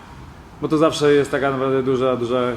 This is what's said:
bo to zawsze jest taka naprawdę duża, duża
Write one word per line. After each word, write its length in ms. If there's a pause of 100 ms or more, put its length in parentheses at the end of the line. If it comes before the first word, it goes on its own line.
(640)
bo 60
to 100
zawsze 340
jest 180
taka 200
naprawdę 320
duża, 340
duża 240 (160)